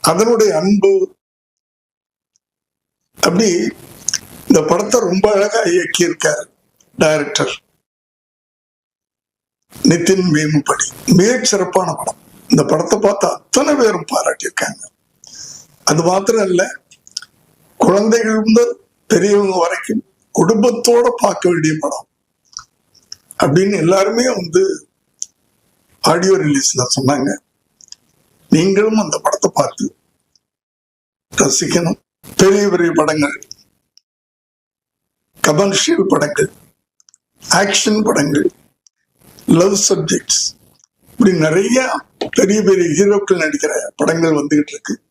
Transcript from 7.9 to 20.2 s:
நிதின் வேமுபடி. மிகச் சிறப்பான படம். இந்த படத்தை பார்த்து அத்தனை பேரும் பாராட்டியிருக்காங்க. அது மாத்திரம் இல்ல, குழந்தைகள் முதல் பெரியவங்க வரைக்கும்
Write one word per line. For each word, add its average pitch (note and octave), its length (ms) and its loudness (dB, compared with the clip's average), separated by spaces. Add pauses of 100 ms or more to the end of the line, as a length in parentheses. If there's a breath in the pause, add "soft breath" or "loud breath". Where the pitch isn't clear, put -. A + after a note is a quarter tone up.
நிதின் F3+ 520 0
வேமுபடி. D3+ 520 -2 (180)
மிகச் G#3+ 380 2
சிறப்பான F3+ 500 -2
படம். - 260 -10 (300)
இந்த D#3 160 4
படத்தை E3+ 340 -2
பார்த்து G3 340 0
அத்தனை D4 420 -2
பேரும் G#3+ 360 0
பாராட்டியிருக்காங்க. - 720 -6 (1000 loud breath)
அது D#3 200 0
மாத்திரம் G3 460 0
இல்ல, F3+ 300 -2 (1000)
குழந்தைகள் A3 680 0
முதல் A#3 300 2 (340)
பெரியவங்க G3 500 2
வரைக்கும் F3+ 460 -4 (360)